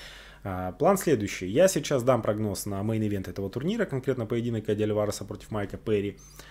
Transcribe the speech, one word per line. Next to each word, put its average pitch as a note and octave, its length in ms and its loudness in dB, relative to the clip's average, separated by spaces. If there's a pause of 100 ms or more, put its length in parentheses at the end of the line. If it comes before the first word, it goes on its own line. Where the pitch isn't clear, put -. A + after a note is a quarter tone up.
(440)
А, F#2 280 -4
план F#3 260 4
следующий. G#2+ 480 0
Я C#3 220 6
сейчас C#3 340 0
дам B2 180 4
прогноз G#2+ 460 -2
на G2 160 -4
мейн-ивент G#2+ 460 0
этого G2 200 -4
турнира, G3+ 360 -2
конкретно B2+ 420 -2
поединок A#2 420 -2
Эдди G#2+ 140 2
Альвареса G#2 420 0
против G2+ 280 -12
Майка G2+ 240 -4
Перри. G2+ 420 0 (320)